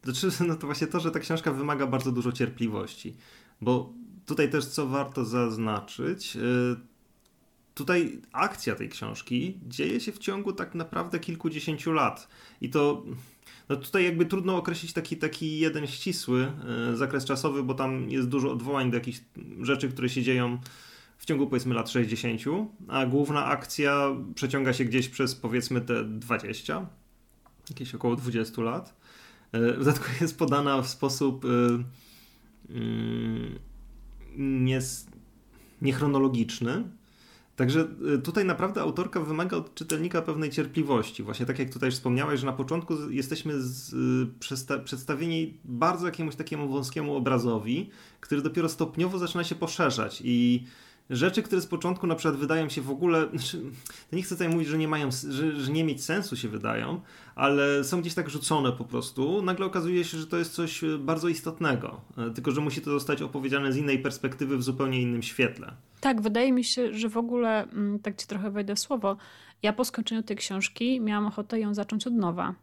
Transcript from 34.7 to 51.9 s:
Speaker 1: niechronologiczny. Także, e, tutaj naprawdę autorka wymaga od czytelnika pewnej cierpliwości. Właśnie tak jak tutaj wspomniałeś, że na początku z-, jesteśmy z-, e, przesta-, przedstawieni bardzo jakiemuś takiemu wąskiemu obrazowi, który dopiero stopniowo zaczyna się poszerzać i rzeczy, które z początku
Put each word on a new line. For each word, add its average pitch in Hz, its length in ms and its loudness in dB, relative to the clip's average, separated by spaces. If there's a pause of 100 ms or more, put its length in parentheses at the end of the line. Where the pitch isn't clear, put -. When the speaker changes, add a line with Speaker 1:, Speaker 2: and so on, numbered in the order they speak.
Speaker 1:
niechronologiczny. 135 1040 2 (720)
Także, 147 320 4 (280)
e, - 20 4
tutaj 165 280 2
naprawdę 185 360 0
autorka 175 380 0
wymaga 165 380 -2
od - 180 -6
czytelnika 160 460 0
pewnej 156 280 0
cierpliwości. 131 760 2
Właśnie 107 220 -4
tak 131 140 -2
jak 131 140 -2
tutaj 127 180 0
wspomniałeś, 131 480 2
że 131 60 -2
na 135 80 0
początku 160 420 -2
z-, 147 160 -6
jesteśmy 143 500 -2
z-, 127 320 -8
e, 127 40 -2 (420)
przesta-, 135 400 -4
przedstawieni 156 880 -4
bardzo 165 400 0
jakiemuś 160 300 -2
takiemu 151 340 -4
wąskiemu 143 460 -2
obrazowi, 120 720 2 (300)
który 143 220 0
dopiero 160 280 0
stopniowo 165 500 0
zaczyna 175 240 -2
się 165 120 -2
poszerzać 123 680 0
i 123 380 6 (460)
rzeczy, 180 340 2
które 196 180 0
z - 60 -4
początku 180 400 -2